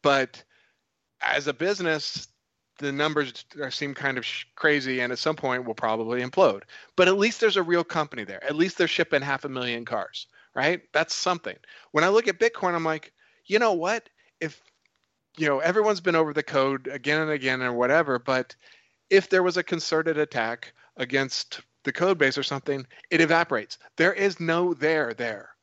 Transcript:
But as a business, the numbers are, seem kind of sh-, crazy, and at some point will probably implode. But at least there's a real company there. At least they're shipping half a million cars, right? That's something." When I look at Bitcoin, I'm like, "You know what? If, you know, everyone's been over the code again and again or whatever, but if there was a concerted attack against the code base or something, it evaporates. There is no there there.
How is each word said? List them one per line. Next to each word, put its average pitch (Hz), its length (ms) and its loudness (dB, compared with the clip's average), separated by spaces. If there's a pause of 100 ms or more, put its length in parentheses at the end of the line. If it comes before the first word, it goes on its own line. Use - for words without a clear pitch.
But 139 400 0 (760)
as 143 280 -2
a 143 40 -4
business, 170 760 -4 (500)
the 143 120 -6
numbers 147 540 -4 (160)
are, 135 100 -8
seem 143 240 -6
kind 135 240 -4
of 113 60 -8
sh-, - 220 -8 (100)
crazy, 131 440 0
and 123 120 -2
at 120 60 -6
some 156 180 -2
point 127 280 -2
will 113 100 -6
probably 113 460 -2
implode. 123 420 2 (340)
But 180 100 6
at 190 120 4
least 220 200 2
there's 202 200 2
a 180 40 2
real 170 220 0
company 147 400 -6
there. 95 180 -12
At 147 140 -4
least 180 200 0
they're 170 120 2
shipping 151 340 0
half 139 220 -4
a 143 40 -6
million 123 360 -4
cars, - 420 -8 (280)
right? 160 260 0 (120)
That's 160 220 0
something." 170 420 -4 (360)
When 151 100 4
I 180 60 4
look 226 180 4
at 190 140 -2
Bitcoin, 175 340 0
I'm 165 100 -2
like, 156 280 -4 (320)
"You 208 160 0
know 220 140 4
what? 190 340 -2 (320)
If, 160 200 -8 (760)
you 156 100 0
know, 139 140 2
everyone's 196 400 2
been 170 160 2
over 156 160 2
the 147 100 -2
code 135 460 0
again 143 320 -2
and 156 100 -2
again 131 320 -2
or 123 100 -2
whatever, 131 460 2
but 131 380 -2 (540)
if 190 180 6
there 185 160 4
was 180 140 0
a 175 40 -2
concerted 160 560 -2
attack 120 540 -4 (240)
against 135 640 -4 (240)
the 135 80 -2
code 180 260 0
base 135 200 2
or 135 40 -4
something, 139 420 -6 (260)
it 165 100 2
evaporates. 160 580 2 (180)
There 175 180 4
is 196 260 0
no 170 340 0
there 143 400 0
there. 110 360 -8 (120)